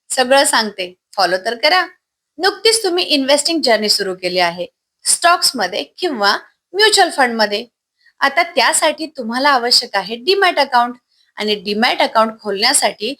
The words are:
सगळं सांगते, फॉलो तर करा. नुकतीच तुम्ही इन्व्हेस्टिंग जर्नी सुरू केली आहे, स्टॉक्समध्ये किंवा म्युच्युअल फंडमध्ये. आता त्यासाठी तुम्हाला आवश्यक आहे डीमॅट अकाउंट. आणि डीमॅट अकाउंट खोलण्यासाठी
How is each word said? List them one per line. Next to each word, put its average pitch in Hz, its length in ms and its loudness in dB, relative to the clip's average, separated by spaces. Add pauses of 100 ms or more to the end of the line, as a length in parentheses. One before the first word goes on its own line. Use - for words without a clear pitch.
(100)
सगळं 262 340 2
सांगते, 208 480 -2 (240)
फॉलो 185 280 2
तर 226 100 -4
करा. 339 300 2 (540)
नुकतीच 415 460 0
तुम्ही 349 200 -2
इन्व्हेस्टिंग 285 580 0
जर्नी 214 260 0
सुरू 190 260 -2
केली 180 240 -4
आहे, 175 280 -2 (380)
स्टॉक्समध्ये 269 800 0 (160)
किंवा 220 380 0 (380)
म्युच्युअल 403 360 4
फंडमध्ये. 226 540 0 (560)
आता 277 220 0 (120)
त्यासाठी 302 520 0 (100)
तुम्हाला 254 340 -2
आवश्यक 247 460 0
आहे 196 200 -4
डीमॅट 349 420 0
अकाउंट. 247 360 0 (420)
आणि 208 180 -4
डीमॅट 208 480 -2
अकाउंट 226 380 0
खोलण्यासाठी 214 800 -2